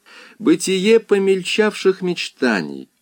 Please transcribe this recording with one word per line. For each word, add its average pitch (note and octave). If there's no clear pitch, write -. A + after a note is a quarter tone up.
Бытие F#3+
помельчавших G3
мечтаний, G#2